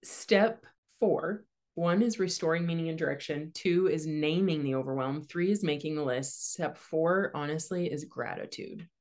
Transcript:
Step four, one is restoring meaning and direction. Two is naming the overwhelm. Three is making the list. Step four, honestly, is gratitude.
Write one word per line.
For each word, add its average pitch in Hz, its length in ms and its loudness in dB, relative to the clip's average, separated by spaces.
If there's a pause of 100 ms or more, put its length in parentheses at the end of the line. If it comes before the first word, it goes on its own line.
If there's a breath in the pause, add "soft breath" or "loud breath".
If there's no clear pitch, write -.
Step - 640 2 (320)
four, 190 460 0 (320)
one 175 260 4
is 233 160 2
restoring 170 480 0
meaning 165 220 0
and 160 100 -4
direction. 147 560 -4
Two 180 320 4
is 156 180 2
naming 156 600 2
the 135 100 0
overwhelm. 135 480 -2
Three 175 300 0
is 202 100 0
making 151 320 0
the 151 80 -2
list. 131 520 -2
Step 151 220 -4
four, 170 600 0
honestly, 160 500 -2
is 147 180 -4
gratitude. - 840 -8 (120)